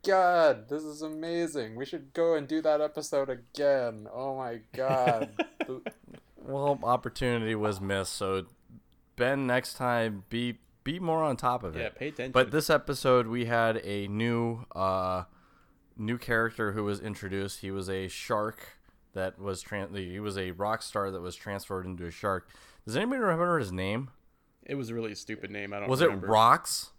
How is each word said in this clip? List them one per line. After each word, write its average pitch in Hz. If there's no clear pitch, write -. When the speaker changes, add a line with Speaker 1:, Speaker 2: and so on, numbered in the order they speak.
Speaker 1:
god, 175
this 151
is 151
amazing. 156
We 135
should 139
go 165
and 143
do 156
that 151
episode 151
again. 120
Oh 131
my 120
god. 127
Speaker 2:
<laughs> 339
Speaker 1:
The -
Speaker 3:
Well, 139
opportunity 120
was 104
missed, 98
so 95
Ben, 135
next 127
time, 113
be, 120
be 165
more 160
on 135
top 123
of 82
it. -
Speaker 2:
Yeah, 110
pay 131
attention. 131
Speaker 3:
But 127
this 147
episode, 127
we 120
had 113
a 101
new, 117
uh, 92
new 113
character 113
who 107
was 101
introduced. 98
He 98
was 95
a 95
shark -
that 95
was 95
tran-, 98
he 92
was 101
a 92
rock 101
star 98
that 92
was 90
transferred 98
into 87
a 82
shark. 95
Does 110
anybody 247
remember 175
his 98
name? 101
Speaker 2:
It 139
was 131
a 117
really 113
stupid 101
name. 101
I 101
don't 101
Speaker 3:
Was 131
Speaker 2:
remember. 101
Speaker 3:
it 101
Rox? 117